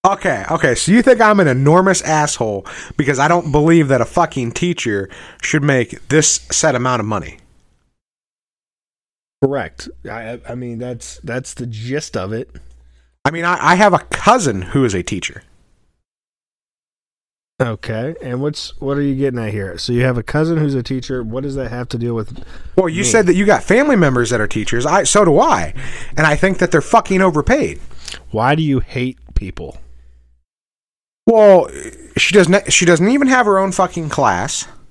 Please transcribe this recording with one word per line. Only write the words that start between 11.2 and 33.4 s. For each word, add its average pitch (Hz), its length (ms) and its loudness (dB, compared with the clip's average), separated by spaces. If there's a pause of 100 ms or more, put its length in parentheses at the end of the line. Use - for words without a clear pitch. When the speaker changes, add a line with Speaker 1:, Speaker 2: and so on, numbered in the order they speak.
Speaker 2:
that's 123 300 -8
the 127 100 -10
gist 120 540 -8
of 98 160 -6
it. 117 160 -10 (760)
Speaker 1:
I 139 60 0
mean, 170 160 -6
I, 175 100 0 (140)
I 180 60 6
have 196 180 6
a 151 60 2
cousin 160 600 0
who 131 240 0
is 104 80 0
a 90 100 -4
teacher. - 400 -8 (2250)
Speaker 2:
Okay, 120 580 -6
and 127 220 -8
what's, - 380 -8
what 139 180 -4
are 143 40 -2
you 139 120 0
getting 131 240 -2
at 107 140 -6
here? 98 260 -8
So - 140 -6
you 123 100 0
have 127 160 0
a 113 60 -6
cousin 160 340 -2
who's 143 160 0
a 123 80 -2
teacher. 127 400 -6
What 117 220 -8
does 139 100 -6
that 127 160 -6
have 120 200 -8
to 120 80 -4
deal 117 160 -4
with 110 300 -8 (320)
Speaker 1:
Well, 185 120 4
you 170 140 -2
Speaker 2:
me? 123 60 0
Speaker 1:
said 220 180 4
that 180 100 4
you 196 100 2
got 190 160 4
family 269 320 4
members 131 360 2
that 113 100 0
are 104 80 0
teachers. 117 360 -2
I, 175 200 2
so 208 200 4
do 160 140 4
I, 147 340 0 (440)
and 156 100 2
I 151 80 2
think 185 240 0
that 180 140 2
they're 160 80 4
fucking 190 420 2
overpaid. 185 580 0 (520)
Speaker 2:
Why 123 240 2
do 160 60 0
you 139 180 0
hate 127 380 -6 (160)
people? - 440 -4 (1500)
Speaker 1:
Well, 208 440 6 (460)
she - 180 0
doesn't, 190 380 4
she - 120 2
doesn't 170 240 4
even 277 200 2
have 254 180 4